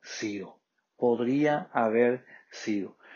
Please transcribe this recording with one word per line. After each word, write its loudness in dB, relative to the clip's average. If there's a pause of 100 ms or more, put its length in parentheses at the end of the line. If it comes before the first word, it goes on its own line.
sido. -10 (380)
Podría 2
haber 2 (260)
sido. -6 (180)